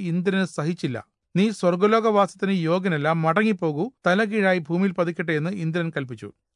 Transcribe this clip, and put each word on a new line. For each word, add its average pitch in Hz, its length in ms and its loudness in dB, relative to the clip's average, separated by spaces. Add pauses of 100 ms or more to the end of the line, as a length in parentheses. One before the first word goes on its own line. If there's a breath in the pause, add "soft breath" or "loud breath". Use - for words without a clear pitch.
ഇന്ദ്രന് 185 420 0
സഹിച്ചില്ല. 156 520 -4 (380)
"നീ 202 140 4
സ്വർഗലോകവാസത്തിന് 202 1080 2
യോഗ്യനല്ല, 165 560 0
മടങ്ങിപ്പോകൂ, 165 760 0 (100)
തലകീഴായി 196 600 2
ഭൂമിയിൽ 175 320 0
പതിക്കട്ടെ" 175 420 -2
എന്ന് 156 180 0
ഇന്ദ്രൻ 165 380 -4
കൽപ്പിച്ചു. 127 400 -8 (260)